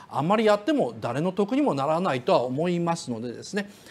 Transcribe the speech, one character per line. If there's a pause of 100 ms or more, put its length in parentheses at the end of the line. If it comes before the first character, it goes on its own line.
あ
ん
ま
り
や
っ
て
も
誰
の
得
に
も
な
ら
な
い
と
は
思
い
ま
す
の
で
で
す
ね、 (220)